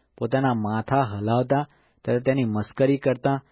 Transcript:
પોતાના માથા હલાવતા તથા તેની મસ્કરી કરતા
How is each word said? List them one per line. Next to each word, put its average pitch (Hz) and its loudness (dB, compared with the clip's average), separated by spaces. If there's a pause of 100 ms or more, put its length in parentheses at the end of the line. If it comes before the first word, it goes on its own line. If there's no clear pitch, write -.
(180)
પોતાના 131 0
માથા 110 -2
હલાવતા 120 0 (380)
તથા 120 0
તેની 131 0
મસ્કરી 120 0
કરતા 135 -2